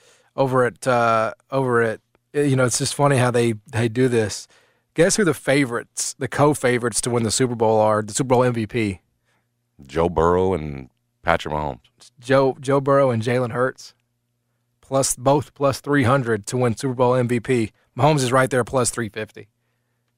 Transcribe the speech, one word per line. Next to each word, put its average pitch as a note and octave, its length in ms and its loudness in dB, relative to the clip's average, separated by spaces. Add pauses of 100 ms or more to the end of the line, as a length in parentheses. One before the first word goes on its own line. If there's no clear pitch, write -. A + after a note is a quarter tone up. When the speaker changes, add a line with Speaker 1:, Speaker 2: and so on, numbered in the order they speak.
(360)
Speaker 1:
over C3 280 2
at, A2 220 -6
uh, A2+ 460 2 (180)
over B2+ 320 0
at, A2 180 -2 (320)
you D3 240 0
know, C3 80 2
it's A#2+ 140 -2
just C3+ 160 -4
funny C#3+ 220 2
how B2 140 2
they, A#2 240 0 (120)
they A#2 220 -2
do B2+ 200 0
this. A2 400 -2 (460)
Guess F3 220 2
who G#3+ 80 2
the D#3 100 2
favorites, C3 840 -2
the C3 100 -6
co-favorites B2 760 0
to B2+ 80 -2
win A#2 140 0
the G#2 60 0
Super B2 260 -2
Bowl A2 240 2
are, G#2+ 220 2
the G#2+ 120 -10
Super C3+ 140 -2
Bowl B2+ 160 4
M B2 100 0
V A2+ 120 -4
P? G#2 340 -4 (840)
Speaker 2:
Joe E2 240 0
Burrow F2+ 460 2
and C#2+ 340 -8 (340)
Patrick E2+ 320 -2
Mahomes. D2 260 -6 (400)
Speaker 1:
Joe, C3 400 2
Joe C#3 200 0
Burrow C#3 300 2
and A2+ 120 -2
Jalen B2 280 -2
Hurts, B2 440 -6 (840)
plus, - 360 -2
both C3 380 0
plus C#3 260 -2
three C#3+ 240 0
hundred A#2 420 0
to B2+ 100 -6
win B2 200 0
Super C3 180 -6
Bowl B2 200 2
M B2 140 0
V A#2+ 120 -2
P. A#2 320 -2 (240)
Mahomes D3 260 4
is B2 100 0
right C3 180 2
there, B2 140 0
plus B2 260 -2
three A#2 180 -6
fifty. G#2+ 400 -14 (680)